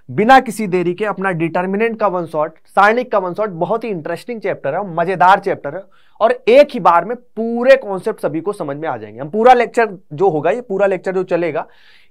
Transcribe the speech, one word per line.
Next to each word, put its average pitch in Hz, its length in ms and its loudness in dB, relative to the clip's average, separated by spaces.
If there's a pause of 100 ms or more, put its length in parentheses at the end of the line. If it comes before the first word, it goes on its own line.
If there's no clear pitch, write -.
(120)
बिना 220 280 6
किसी 220 280 -4
देरी 175 260 -2
के 208 120 -6
अपना 190 260 -2
डिटर्मिनेंट 185 680 -2
का 214 80 0
वन 180 180 -2
शॉट, 156 280 -4 (120)
सारणिक 220 460 2
का 214 80 0
वन 180 140 -4
शॉट। 208 160 -4
बहुत 180 340 -4
ही 240 60 -6
इंटरेस्टिंग 185 520 -8
चैप्टर 151 340 -4
है, 185 200 -6
मजेदार 180 440 4
चैप्टर 160 360 -6
है 190 80 -12 (380)
और 226 100 4
एक 262 400 4
ही 247 80 -8
बार 170 260 4
में 240 120 -8
पूरे 233 580 2
कॉन्सेप्ट 208 440 -6
सभी 160 220 -4
को 196 120 -6
समझ 147 240 -8
में 156 100 -8
आ 131 100 -6
जाएंगे। 107 220 -14
हम 147 100 -10
पूरा 220 240 6
लेक्चर 233 440 0 (160)
जो 180 160 0
होगा, 156 220 -2
ये 240 100 -4
पूरा 196 240 -2
लेक्चर 190 260 -2
जो 185 120 -4
चलेगा, 170 440 -4 (440)